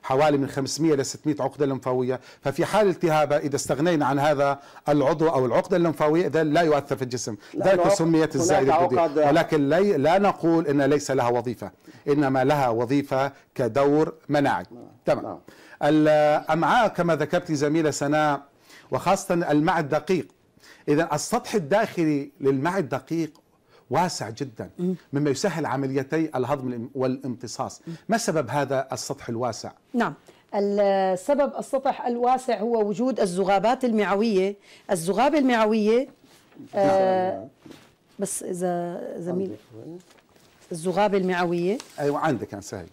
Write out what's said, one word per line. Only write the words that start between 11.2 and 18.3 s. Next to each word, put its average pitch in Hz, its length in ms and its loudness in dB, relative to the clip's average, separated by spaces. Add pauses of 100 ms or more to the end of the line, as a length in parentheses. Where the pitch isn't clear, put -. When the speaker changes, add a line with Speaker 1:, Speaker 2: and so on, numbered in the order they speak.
Speaker 1:
وظيفة، 117 420 -4 (360)
إنما 139 360 2
لها 139 260 2
وظيفة 135 600 0 (240)
كدور 139 580 2 (160)
مناعي. 135 420 0
Speaker 2:
نعم. 120 120 -20 (220)
Speaker 1:
تمام. 147 180 0
Speaker 2:
نعم. 92 160 -10 (440)
Speaker 1:
الأمعاء 156 1040 4
كما 170 280 0
ذكرت 160 360 -2
زميلة 151 400 0
سناء، 147 500 0 (500)